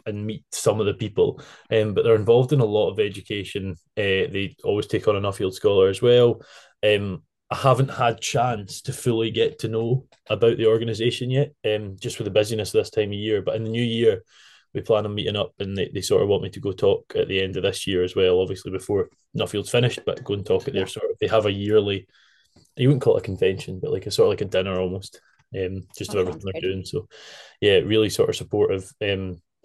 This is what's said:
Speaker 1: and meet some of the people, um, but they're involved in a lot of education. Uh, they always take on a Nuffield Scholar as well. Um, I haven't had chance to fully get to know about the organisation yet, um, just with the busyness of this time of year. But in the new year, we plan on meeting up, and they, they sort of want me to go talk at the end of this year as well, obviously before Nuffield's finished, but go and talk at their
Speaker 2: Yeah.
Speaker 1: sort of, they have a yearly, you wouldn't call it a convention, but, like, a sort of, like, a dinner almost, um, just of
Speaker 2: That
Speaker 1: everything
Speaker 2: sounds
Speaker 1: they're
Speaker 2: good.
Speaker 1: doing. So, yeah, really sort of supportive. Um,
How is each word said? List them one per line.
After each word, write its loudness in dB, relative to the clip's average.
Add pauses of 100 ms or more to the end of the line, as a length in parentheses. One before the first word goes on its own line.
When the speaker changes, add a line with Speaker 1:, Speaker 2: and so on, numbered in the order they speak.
Speaker 1:
and -8
meet -8
some 0
of 0
the 0
people, 0 (300)
um, 2
but 2
they're 4
involved 4
in 4
a 4
lot 2
of -4
education. -6 (260)
Uh, 0
they -6
always 0
take -2
on 4
a -4
Nuffield -4
Scholar 4
as -4
well. 4 (420)
Um, 2 (260)
I -6
haven't 2
had -2
chance -4
to -8
fully -2
get 0
to -6
know -2 (240)
about 4
the 4
organisation 0
yet, 0 (120)
um, -2
just -8
with -4
the -6
busyness -2
of 2
this -4
time -2
of -8
year. -2
But -4
in -6
the -6
new -2
year, 2 (500)
we -8
plan 0
on -8
meeting -4
up, -4
and -6
they, -4
they -6
sort 2
of 2
want 2
me -6
to -14
go -6
talk 0
at 0
the -2
end -4
of -6
this -2
year 0
as -4
well, 4
obviously -4
before -4 (260)
Nuffield's -4
finished, 2
but -4
go -4
and -6
talk 0
at -6
their 0
Speaker 2:
Yeah. -8
Speaker 1:
sort -6
of, -6
they -2
have 2
a 0
yearly, 0 (680)
you 2
wouldn't 4
call 4
it -2
a -8
convention, -2
but, -6
like, -4
a -8
sort 4
of, 4
like, -6
a -4
dinner -2
almost, -6 (380)
um, -6 (100)
just -10
of -2
Speaker 2:
That 4
Speaker 1:
everything -4
Speaker 2:
sounds -18 (100)
Speaker 1:
they're -10
Speaker 2:
good. -4
Speaker 1:
doing. -4
So, -6 (540)
yeah, 6
really 4
sort 2
of 0
supportive. 0 (100)
Um, -4 (240)